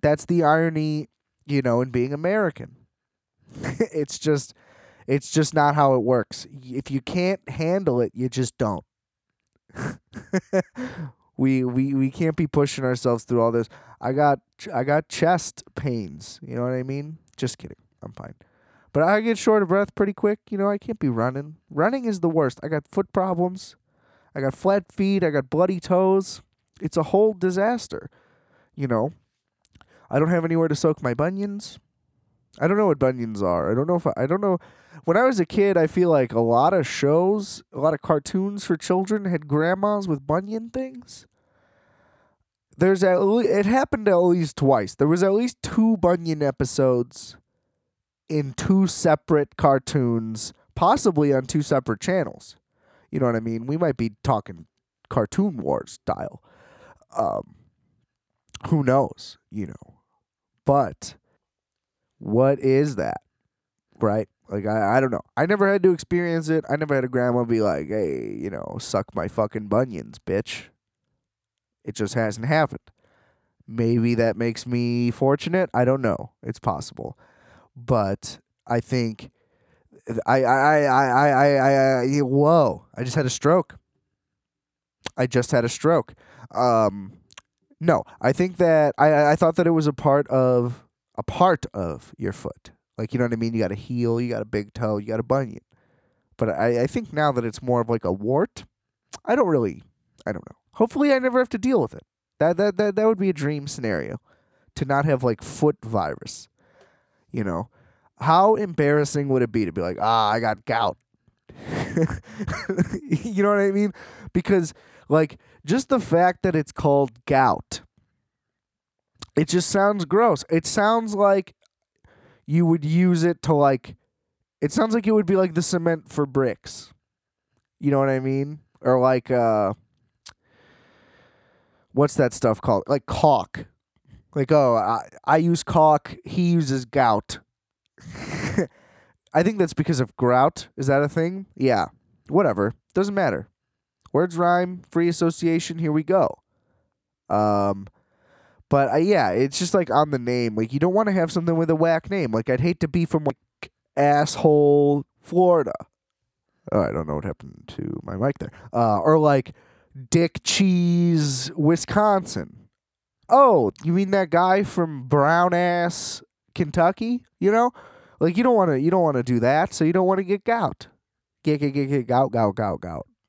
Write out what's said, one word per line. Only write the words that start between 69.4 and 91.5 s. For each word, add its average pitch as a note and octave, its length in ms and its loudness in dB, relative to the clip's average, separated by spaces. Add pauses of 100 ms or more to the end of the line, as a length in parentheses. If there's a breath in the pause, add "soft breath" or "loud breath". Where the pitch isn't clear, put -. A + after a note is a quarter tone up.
bunions, G2+ 520 -4
bitch." - 460 -6 (1200)
It - 120 -12
just G#2 180 -4
hasn't A2+ 340 -4
happened. D3+ 440 -2 (760)
Maybe A#2 480 0
that A2+ 200 0
makes A#2 320 -6
me A#2+ 420 -2
fortunate. D3 640 -2
I B2 120 0
don't C3+ 160 0
know. - 320 -4 (100)
It's A2+ 160 -8
possible. - 580 -8 (580 soft breath)
But A2+ 640 -4 (280)
I A#2+ 120 -2
think A2+ 520 -6 (760)
th-, A#2 180 -6
I, C3 180 2
I, C3+ 380 4
I, C3+ 260 2
I, C3 200 4
I, C#3 200 4
I, C3+ 540 4
I, C3+ 200 0
whoa. C#3 640 2 (100)
I A#2+ 80 -6
just B2+ 120 -4
had D3 100 0
a - 60 -2
stroke. - 460 0 (1400)
I B2+ 100 0
just A#2+ 240 0
had A#2+ 140 2
a A#2 40 0
stroke. D3+ 440 0 (400 loud breath)
Um, A2 600 0 (680)
no, D#3+ 220 2 (180 loud breath)
I C3 100 2
think F3+ 260 -2
that D#3+ 400 4
I, D3 100 6
I, D3 240 4
I D#3 40 2
thought D#3+ 200 2
that E3+ 120 2
it E3+ 40 2
was D#3 160 2
a C#3+ 60 0
part C#3+ 340 0
of, B2+ 600 0 (300)
a G#2 60 -6
part F3+ 500 0